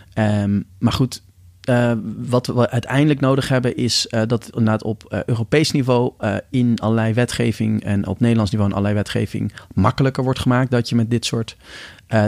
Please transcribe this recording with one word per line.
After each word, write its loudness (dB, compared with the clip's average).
Ehm, 2
maar 2
goed, -2
eh, 2
wat 0
we 0
uiteindelijk 0
nodig 2
hebben 0
is, -2
eh, -2
dat -2
het -18
inderdaad 0
op, -6
eh, -6
Europees 0
niveau, 0
eh, -2
in 2
allerlei 0
wetgeving 0
en 0
op -4
Nederlands 2
niveau 0
in -4
allerlei 0
wetgeving -4
makkelijker 0
wordt -2
gemaakt 2
dat 0
je -2
met 0
dit 0
soort, -6
eh, 2